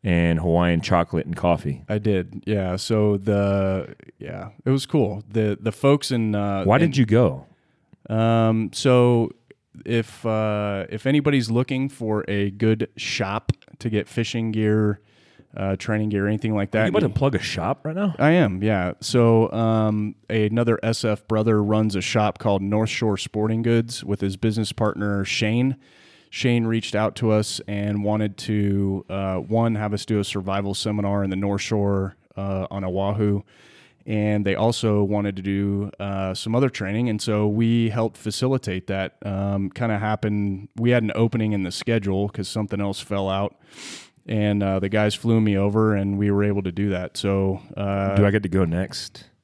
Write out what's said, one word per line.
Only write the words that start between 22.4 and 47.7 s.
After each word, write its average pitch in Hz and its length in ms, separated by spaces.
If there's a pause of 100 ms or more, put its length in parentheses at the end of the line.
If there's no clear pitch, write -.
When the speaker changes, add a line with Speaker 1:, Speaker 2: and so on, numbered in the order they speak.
Speaker 2:
North 107 280
Shore 104 280
Sporting 110 460
Goods 117 400
with 101 180
his 95 160
business 110 340
partner, 101 540
Shane. 120 520 (520)
Shane 120 380
reached 113 280
out 107 220
to 110 140
us 107 360
and 104 360
wanted 107 360
to, 98 680
uh, 95 280
one, 113 380
have 104 180
us 101 120
do 107 140
a 101 60
survival 98 480
seminar 101 500
in 95 60
the 95 80
North 101 240
Shore, 101 540 (200)
uh, 95 340
on 98 140
Oahu. 101 600 (600)
And 104 400
they 98 100
also 107 480
wanted 101 340
to 95 40
do, 101 480 (100)
uh, 98 340
some 110 200
other 131 160
training. 107 400
And 107 120
so 107 260
we 113 420
helped 113 280
facilitate 110 720
that. 95 280 (100)
Um, 98 460
kinda 113 260
happened, 104 800
we 117 160
had 120 120
an 107 120
opening 110 380
in 98 100
the 90 80
schedule 101 580
'cause 104 200
something 104 320
else 101 180
fell 98 300
out. 98 260 (720)
And, 104 340
uh, 95 180
the 98 100
guys 107 260
flew 113 240
me 107 180
over 104 380
and 98 220
we 101 140
were 101 120
able 101 200
to 92 80
do 98 180
that. 90 280
So, 98 440 (160)